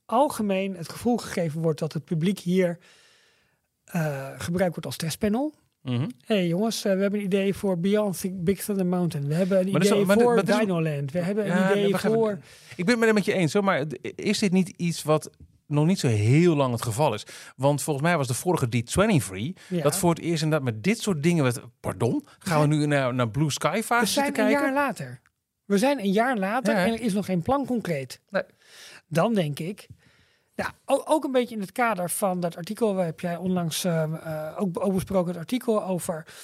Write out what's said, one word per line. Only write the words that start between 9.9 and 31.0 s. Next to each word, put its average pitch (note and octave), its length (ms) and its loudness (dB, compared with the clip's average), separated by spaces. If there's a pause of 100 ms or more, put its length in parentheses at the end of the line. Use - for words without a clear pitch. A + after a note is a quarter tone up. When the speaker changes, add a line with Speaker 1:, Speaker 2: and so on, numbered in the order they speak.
Speaker 2:
wel, G3+ 100 2
maar G3+ 80 4
dit, A#3 100 6
Speaker 1:
voor A#3+ 100 4
Speaker 2:
maar G3 100 4
dit G3+ 100 2
is G#3+ 60 4
Speaker 1:
Dino F3+ 200 0
Land. C#3+ 300 -4
We F3+ 80 -4
hebben G3+ 320 -2
een G3+ 60 2
Speaker 2:
Ja, F#3+ 140 2
Speaker 1:
idee G3+ 100 2
Speaker 2:
nee, G3+ 100 2
wacht F#3 120 0
even. G#3+ 140 2
Speaker 1:
voor" G#3+ 200 0 (380)
Speaker 2:
Ik F3+ 100 -4
ben A3+ 160 4
het A3+ 120 6
met G#3 120 2
je G#3+ 80 0
eens E3 200 2
hoor, G#3 100 2
maar D#3 240 2
d-, D3 100 -8 (180)
is - 240 -2
dit G3 120 2
niet F#3 180 4
iets - 340 -4
wat D3+ 260 2 (380)
nog D3+ 180 2
niet F#3 140 2
zo D3+ 80 0
heel B2+ 480 6
lang C3+ 180 2
het A#2 80 -2
geval A#2+ 320 0
is? G#2 120 -8 (300)
Want C#3 260 2
volgens C#3+ 240 -2
mij F3 120 2
was C3+ 100 -2
de B2 60 -2
vorige E3 360 0
D A#2 160 -2
twenty-three E3 680 0 (140)
Speaker 1:
Ja. F3 140 -4
Speaker 2:
dat D3 160 2
voor F3 120 2
het E3+ 100 2
eerst D#3+ 240 -2
inderdaad C#3+ 300 0
met G#2+ 100 -8
dit A3+ 180 2
soort D#3 220 -2
dingen E3+ 200 4
werd, A#2+ 160 2 (200)
pardon, A#2+ 460 -2 (140)
gaan D#3 300 2
we D3+ 60 4
Speaker 1:
Ja. D3 40 2
Speaker 2:
nu D3 60 2
naar, C#3 280 2
naar B2 160 0
Blue C#3 220 0
Sky E3 320 0
fase A#3+ 200 0
Speaker 1:
We - 80 2
zijn C#4+ 140 2
Speaker 2:
zitten C#4+ 180 0
Speaker 1:
een C4 80 4
Speaker 2:
kijken? C#4+ 220 2
Speaker 1:
jaar - 0 - (120)
later. B2+ 360 -8 (440)
We G3+ 120 2
zijn C4 220 2
een G3 120 0
jaar A#3 260 2
later A3 360 -2
Speaker 2:
Ja. F#3+ 120 2
Speaker 1:
en A3+ 80 0
er A3+ 80 -6
is A3+ 120 0
nog G3 120 -2
geen F#3 160 0
plan C4 240 0
concreet. F3 540 -4 (100)
Speaker 2:
Nee. G3+ 140 -2 (640)
Speaker 1:
Dan F3 260 0
denk D3+ 260 -2
ik, F3+ 280 -10 (680)
ja, - 160 -6 (140)
o-, C#4 200 0